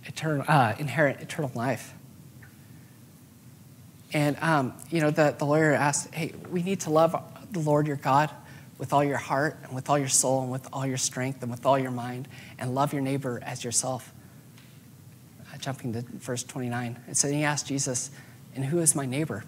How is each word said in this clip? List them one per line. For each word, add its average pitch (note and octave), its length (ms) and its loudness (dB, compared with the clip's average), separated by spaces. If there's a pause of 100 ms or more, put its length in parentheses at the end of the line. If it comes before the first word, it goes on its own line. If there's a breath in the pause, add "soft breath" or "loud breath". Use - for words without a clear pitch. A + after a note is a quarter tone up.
eternal, D3+ 420 -4
uh, C3+ 320 6
inherit C#3+ 440 0
eternal D3 320 -4
life. A#2+ 400 -4 (2250 loud breath)
And, D3 300 2
um, D3 320 2 (160)
you E3 100 2
know, D3+ 100 4
the, D3+ 260 4
the D3+ 100 0
lawyer D#3 260 6
asked, C#3+ 420 2
"Hey, D#3 200 -6 (160)
we F3 120 -2
need F#3+ 180 -2
to D#3+ 100 -4
love E3 260 6 (340)
the F#3 100 -4
Lord D3+ 260 4
your C#3+ 100 -2
God D3 340 4 (460 loud breath)
with C3+ 160 -6
all D3 100 6
your C#3+ 140 2
heart C#3 460 0
and - 120 -12
with C3 140 -6
all D3 100 4
your C3+ 100 0
soul C3 340 2
and B2+ 100 -4
with C3 180 -6
all C3+ 160 -4
your C3 120 -2
strength C3 440 -4
and A#2+ 80 -4
with B2 140 -8
all C3+ 140 6
your C3 140 -2
mind, B2 360 -6 (300 loud breath)
and B2+ 160 -4
love C#3+ 180 2
your C#3+ 100 -2
neighbor C3+ 400 -2
as B2 220 -10
yourself." B2+ 480 -2 (1500 loud breath)
Jumping C3 320 -6
to A#2 100 -4
verse - 400 -8
twenty-nine. A#2+ 560 -6 (100)
It C3+ 80 -6
said, C#3+ 160 2
he D3 120 2
asked D3 220 0
Jesus, C3+ 440 -2 (440 loud breath)
"And C3+ 100 -4
who D#3 140 0
is D#3+ 160 4
my C#3 120 -2
neighbor?" B2+ 420 -4